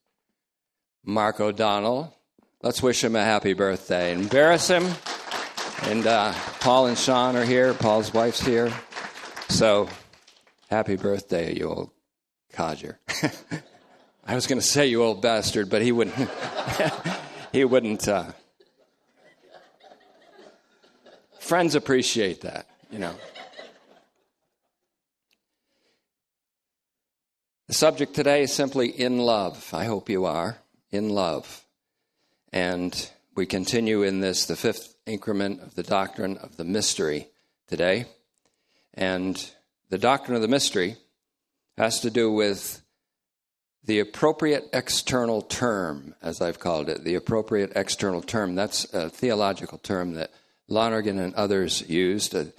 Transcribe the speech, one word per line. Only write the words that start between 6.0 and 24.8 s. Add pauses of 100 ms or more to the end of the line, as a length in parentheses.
uh, (260)
Paul
and
Sean
are
here.
Paul's
wife's
here. (760)
So, (800)
happy
birthday,
you
old (600)
codger. (640)
<laughs>
I
was
gonna
say,
"You
old
bastard,"
but
he
wouldn't.
<laughs>
He
wouldn't,
uh, (3000)
friends
appreciate
that, (240)
you
know. (4000)